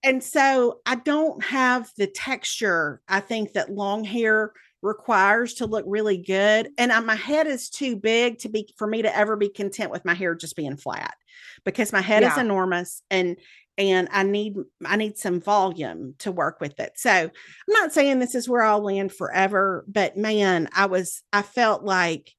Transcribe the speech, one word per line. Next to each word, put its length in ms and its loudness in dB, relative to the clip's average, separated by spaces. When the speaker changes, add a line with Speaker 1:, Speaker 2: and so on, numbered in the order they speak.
Speaker 1:
And 200 2
so 600 2
I 100 0
don't 480 0
have 540 0
the 100 0
texture, 1000 -4
I 100 2
think, 340 -6
that 180 -2
long 340 -4
hair 480 0
requires 720 2
to 100 -4
look 220 -4
really 300 0
good. 600 2
And 140 2
I, 80 4
my 160 0
head 320 -2
is 220 -6
too 260 -6
big 440 0
to 100 -10
be, 280 -6
for 80 -6
me 160 -2
to 160 0
ever 180 2
be 140 0
content 420 -6
with 140 -8
my 80 0
hair 220 -2
just 200 -14
being 220 -6
flat, 380 -10
because 280 -2
my 80 2
head 220 4
is 120 4
Speaker 2:
Yeah. 60 0
Speaker 1:
enormous, 680 -2
and, 280 0
and 340 2
I 120 2
need, 320 -2
I 120 0
need 200 -4
some 240 -2
volume 800 -2
to 120 -6
work 300 -2
with 180 -10
it. 180 -8
So 140 0
I'm 200 2
not 240 4
saying 260 4
this 160 -2
is 140 -2
where 140 2
I'll 200 4
land 300 -2
forever, 720 0
but 300 -2
man, 560 2
I 140 4
was, 360 -2
I 80 4
felt 420 0
like 560 0